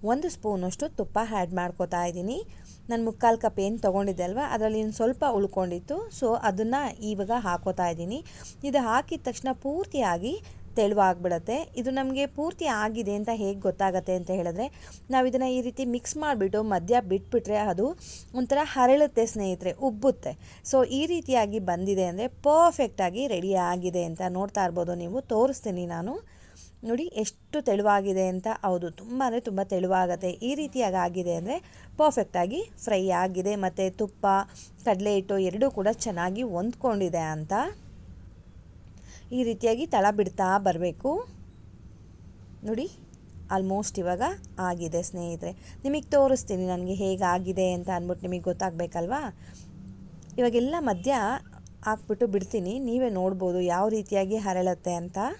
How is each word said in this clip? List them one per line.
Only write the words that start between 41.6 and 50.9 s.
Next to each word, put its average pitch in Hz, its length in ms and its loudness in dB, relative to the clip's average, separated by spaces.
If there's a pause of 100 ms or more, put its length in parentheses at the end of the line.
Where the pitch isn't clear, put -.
ನೋಡಿ 233 180 -2 (680)
almost 190 460 0
ಇವಾಗ 180 200 0 (460)
ಆಗಿದೆ 170 420 -2
ಸ್ನೇಹಿತರೆ. 170 440 -6 (320)
ನಿಮಗೆ 285 200 -2 (100)
ತೋರಿಸ್ತೀನಿ 247 560 4
ನನಗೆ 180 320 -2
ಹೇಗಾಗಿದೆ 185 640 2 (100)
ಅಂತ 180 180 -6
ಅಂದ್ಬಿಟ್ಟು 175 320 -4
ನಿಮಗೆ 180 220 -4
ಗೊತ್ತಾಗಬೇಕಲ್ವಾ. 175 720 -2 (1160)
ಇವಾಗೆಲ್ಲ 240 340 4 (160)